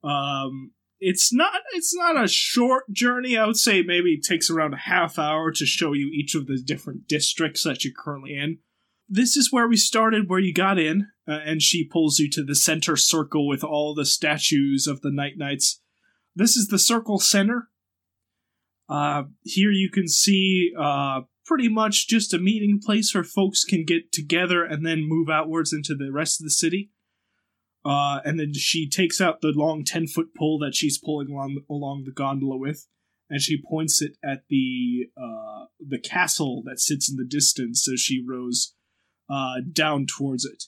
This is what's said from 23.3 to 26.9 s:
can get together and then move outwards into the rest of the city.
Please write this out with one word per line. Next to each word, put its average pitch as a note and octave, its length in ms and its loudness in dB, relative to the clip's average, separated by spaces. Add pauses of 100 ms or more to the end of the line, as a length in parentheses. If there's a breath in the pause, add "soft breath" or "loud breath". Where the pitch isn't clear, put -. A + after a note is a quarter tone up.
can E3 220 0
get E3 260 0
together E3+ 540 2
and D3+ 200 -4
then D#3+ 220 0
move D#3+ 220 0
outwards D#3+ 420 0
into D3+ 240 -4
the C#3 160 -6
rest D3+ 300 -2
of - 20 -16
the D#3 80 -8
city. F3+ 380 0 (960)